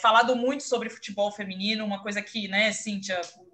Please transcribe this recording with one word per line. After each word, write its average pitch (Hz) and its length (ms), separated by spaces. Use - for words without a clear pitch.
falado 233 340
muito 262 280
sobre 220 260
futebol 202 420
feminino, 202 520
uma 202 180
coisa 208 180
que, 208 260
né, 202 260
Cíntia, 196 460